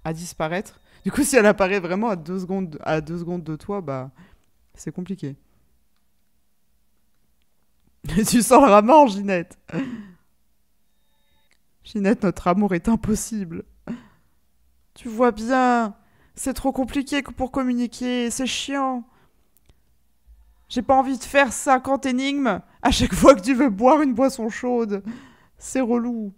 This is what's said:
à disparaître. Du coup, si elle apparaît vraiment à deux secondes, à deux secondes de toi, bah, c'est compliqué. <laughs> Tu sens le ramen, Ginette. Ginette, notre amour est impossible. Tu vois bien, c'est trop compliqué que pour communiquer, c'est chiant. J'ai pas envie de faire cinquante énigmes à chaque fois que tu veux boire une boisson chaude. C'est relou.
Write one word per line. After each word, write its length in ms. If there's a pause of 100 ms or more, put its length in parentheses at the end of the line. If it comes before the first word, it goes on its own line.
à 100
disparaître. 680 (240)
Du 80
coup, 100
si 140
elle 80
apparaît 360
vraiment 280
à 80
deux 220
secondes, 440
à 200
deux 160
secondes 260
de 120
toi, 260
bah, 280 (640)
c'est 180
compliqué. 440 (2750)
<laughs> 20 (200)
Tu 140
sens 220
le 80
ramen, 380
Ginette. 500 (2250)
Ginette, 380
notre 260
amour 240
est 160
impossible. 760 (1300)
Tu 140
vois 240
bien, 600 (400)
c'est 200
trop 180
compliqué 500
que 100
pour 200
communiquer, 760
c'est 160
chiant. 580 (1700)
J'ai 120
pas 120
envie 240
de 60
faire 280
cinquante 540
énigmes 560 (180)
à 100
chaque 240
fois 200
que 80
tu 120
veux 140
boire 320
une 140
boisson 340
chaude. 540 (560)
C'est 220
relou. 580